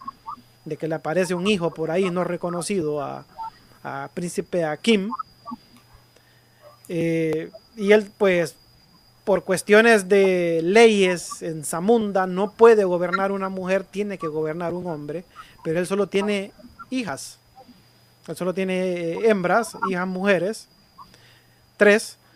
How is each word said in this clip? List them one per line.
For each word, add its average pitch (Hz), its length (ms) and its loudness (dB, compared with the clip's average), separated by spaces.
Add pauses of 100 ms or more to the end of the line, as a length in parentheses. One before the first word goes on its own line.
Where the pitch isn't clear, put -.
(640)
de 151 120 -8
que 160 100 -6
le 160 80 -2
aparece 160 380 -2
un 175 140 -4
hijo 175 260 0
por 160 180 -6
ahí 190 180 0
no 175 140 -2
reconocido 170 800 -4
a, 135 240 -10 (580)
a 139 320 -10
Príncipe 175 500 -4
Akim. 196 460 0 (1800)
Eh, 165 640 -2 (240)
y 202 160 0
él, 214 260 4
pues, 180 380 2 (680)
por 185 200 2
cuestiones 208 640 4
de 180 560 2
leyes 196 800 4
en 160 220 -8
Zamunda, 196 640 0
no 185 240 -2
puede 220 320 8
gobernar 180 480 -2
una 196 180 -4
mujer, 190 340 -2
tiene 196 340 -8
que 170 100 -8
gobernar 156 460 -4
un 180 140 -8
hombre, 160 380 -10 (380)
pero 165 160 -2
él 180 80 -2
solo 196 200 -2
tiene 202 440 -2 (380)
hijas. 208 500 -8 (880)
Él 160 80 -10
solo 180 180 -4
tiene, 185 600 -2
eh, 202 160 2
hembras, 202 460 0 (140)
hijas 185 180 -2
mujeres, 185 600 -2 (1080)
tres, 208 400 4 (180)